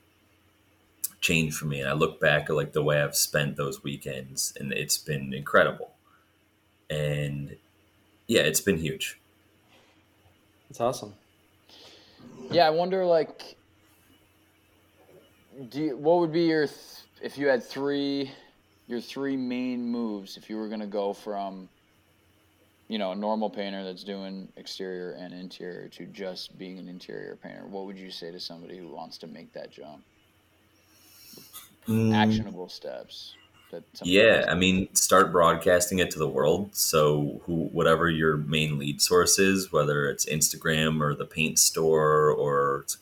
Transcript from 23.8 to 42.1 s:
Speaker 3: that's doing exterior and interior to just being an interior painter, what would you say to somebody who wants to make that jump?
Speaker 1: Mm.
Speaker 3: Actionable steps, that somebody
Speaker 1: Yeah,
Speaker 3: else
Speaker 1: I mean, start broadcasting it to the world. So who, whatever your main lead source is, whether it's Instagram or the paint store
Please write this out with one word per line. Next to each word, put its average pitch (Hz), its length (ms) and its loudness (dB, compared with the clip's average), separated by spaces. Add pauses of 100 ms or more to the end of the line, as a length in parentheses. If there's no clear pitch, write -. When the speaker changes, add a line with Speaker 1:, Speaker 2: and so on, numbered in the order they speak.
Speaker 3:
that's 92 200 -12
doing 95 520 -10
exterior 92 560 -10
and 90 220 -14
interior 90 560 -14
to - 160 -16
just 92 520 -12
being 92 220 -14
an 90 80 -14
interior - 480 -14
painter, 92 320 -16
what 98 180 -10
would 98 140 -12
you 92 120 -16
say 85 200 -12
to 87 80 -16
somebody 85 380 -14
who 90 120 -14
wants 78 280 -14
to 85 100 -16
make - 260 -18
that 73 180 -14
jump? - 340 -20 (1800)
Speaker 1:
Mm. 110 260 2
Speaker 3:
Actionable 104 560 2
steps, - 680 -14 (340)
that 85 120 -14 (100)
somebody 87 240 2
Speaker 1:
Yeah, 107 240 10
Speaker 3:
else - 80 0
Speaker 1:
I 78 60 2
mean, 92 400 4
start 95 360 6
broadcasting 87 680 6
it 85 120 2
to 78 80 -8
the 78 80 2
world. 67 480 2
So 76 720 2
who, 82 280 -2
whatever 82 360 4
your 80 280 2
main 76 400 0
lead 69 240 -4
source 87 380 4
is, 95 320 2
whether 73 380 2
it's - 160 -4
Instagram 78 760 0
or 73 140 0
the 71 100 -8
paint - 340 -2
store 78 720 4